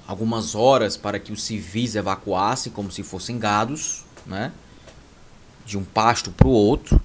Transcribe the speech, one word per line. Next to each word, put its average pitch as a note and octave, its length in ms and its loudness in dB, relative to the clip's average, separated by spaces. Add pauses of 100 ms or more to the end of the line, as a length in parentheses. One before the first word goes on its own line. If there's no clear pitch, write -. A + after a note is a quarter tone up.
algumas G#2+ 480 -4
horas A#2 440 4
para G2+ 200 -6
que G#2 140 -14
os G#2 100 -4
civis G#2 520 -4
evacuassem G2+ 760 -2
como G2+ 220 -8
se G2+ 100 -8
fossem F#2+ 360 -6
gados, G#2+ 680 -2 (220)
né, G#2+ 260 -8 (1120)
de G2+ 140 -8
um F#2+ 60 -6
pasto A2 460 2
pro - 200 6
outro. A2+ 540 6